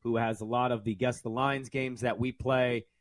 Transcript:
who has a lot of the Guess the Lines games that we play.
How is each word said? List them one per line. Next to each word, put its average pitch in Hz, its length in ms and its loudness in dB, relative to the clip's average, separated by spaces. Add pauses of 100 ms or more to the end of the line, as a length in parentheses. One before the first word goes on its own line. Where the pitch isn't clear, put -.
who 117 160 0
has 113 240 0
a 110 40 -8
lot 123 280 2
of 110 100 0
the 110 140 0
Guess 123 240 0
the 113 100 -6
Lines 135 380 0
games 131 320 -4
that 120 180 0
we 123 140 0
play. 127 540 2 (140)